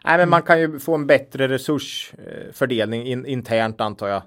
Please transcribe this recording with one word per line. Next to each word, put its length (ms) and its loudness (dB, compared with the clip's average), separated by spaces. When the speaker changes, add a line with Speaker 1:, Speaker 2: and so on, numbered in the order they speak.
Speaker 1:
Nej, 80 4
men 60 6
Speaker 2:
Mm. 100 4
Speaker 1:
man 120 6
kan 180 4
ju 200 -2
få 160 -2
en 120 -2
bättre 400 2
resursfördelning 1600 -4
in-, 180 -6
internt, 560 -2
antar 260 -6
jag. 200 -2